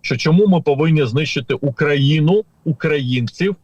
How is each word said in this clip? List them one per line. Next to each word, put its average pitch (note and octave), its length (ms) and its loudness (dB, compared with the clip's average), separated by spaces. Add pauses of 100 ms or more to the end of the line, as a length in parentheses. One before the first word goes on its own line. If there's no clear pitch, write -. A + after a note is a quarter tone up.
що C3+ 160 -4
чому F3 300 2
ми F3+ 140 4
повинні D3+ 440 2
знищити C3 480 -4
Україну, D3 920 0 (200)
українців, D3 1000 -4